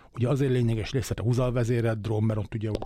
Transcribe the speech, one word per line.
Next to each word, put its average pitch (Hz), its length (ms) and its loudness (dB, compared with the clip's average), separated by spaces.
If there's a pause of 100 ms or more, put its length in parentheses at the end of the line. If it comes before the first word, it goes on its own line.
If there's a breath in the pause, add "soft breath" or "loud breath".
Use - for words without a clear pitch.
(140 loud breath)
Ugye 117 160 0
azért 135 220 2
lényeges 113 400 0
részlet - 280 -2
a - 40 -4
húzalvezérelt 117 800 2
drón, 107 220 0
mert 110 160 0
ott 101 140 -6
ugye 110 160 -4 (160)